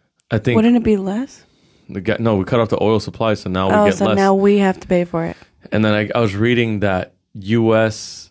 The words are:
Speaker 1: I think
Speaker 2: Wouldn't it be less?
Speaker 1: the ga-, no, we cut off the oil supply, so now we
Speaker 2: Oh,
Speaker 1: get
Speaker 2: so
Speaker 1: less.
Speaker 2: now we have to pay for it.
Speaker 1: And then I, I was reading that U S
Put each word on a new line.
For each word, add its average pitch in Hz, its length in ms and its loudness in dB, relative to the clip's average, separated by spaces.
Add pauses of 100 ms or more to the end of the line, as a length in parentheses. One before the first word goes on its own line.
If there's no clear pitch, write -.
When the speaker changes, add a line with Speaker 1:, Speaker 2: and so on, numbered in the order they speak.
(300)
Speaker 1:
I 120 80 0
think 123 180 0
Speaker 2:
Wouldn't 233 200 4
it 226 80 0
be 214 120 2
less? 196 480 -8 (420)
Speaker 1:
the 98 140 -10
ga-, 101 180 -2
no, 113 180 0
we 95 100 0
cut 120 140 0
off 110 100 0
the - 120 -2
oil 107 160 2
supply, 107 360 -2
so - 160 -8
now 95 180 0
we - 60 2
Speaker 2:
Oh, 208 100 4
Speaker 1:
get 202 140 0
Speaker 2:
so 196 80 0
Speaker 1:
less. 208 100 2
Speaker 2:
now 196 180 2
we 202 220 4
have 196 240 0
to - 80 -18
pay 175 160 0
for 165 220 -6
it. 165 100 -10 (340)
Speaker 1:
And 107 140 0
then 107 80 2
I, 104 260 -2
I - 40 0
was 104 120 -2
reading 113 460 0
that 95 320 -2 (220)
U 110 420 0
S - 540 -4